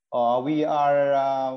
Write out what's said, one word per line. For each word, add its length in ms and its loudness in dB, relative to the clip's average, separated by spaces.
Uh, 260 0
we 240 -2
are, 480 2
uh, 440 0